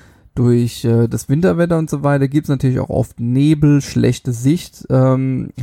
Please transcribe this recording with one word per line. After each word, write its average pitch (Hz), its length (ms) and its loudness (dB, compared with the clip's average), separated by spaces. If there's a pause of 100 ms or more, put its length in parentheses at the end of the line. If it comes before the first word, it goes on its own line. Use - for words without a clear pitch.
(360)
durch, 120 500 0
äh, 117 220 2
das - 200 -6
Winterwetter 170 500 0
und 160 120 -4
so 147 140 -4
weiter 143 240 0
gibt's 147 220 -2
natürlich 131 300 0
auch - 100 -6
oft - 300 -4
Nebel, 143 640 2
schlechte 123 500 -2
Sicht, 131 580 -4
ähm, 131 600 0 (140)